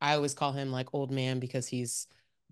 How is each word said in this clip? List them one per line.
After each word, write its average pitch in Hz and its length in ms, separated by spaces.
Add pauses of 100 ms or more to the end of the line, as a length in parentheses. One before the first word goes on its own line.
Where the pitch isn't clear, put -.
I 147 140
always 143 180
call 143 180
him, 135 200
like, 127 220
old 139 180
man 131 280
because 123 280
he's 123 400 (440)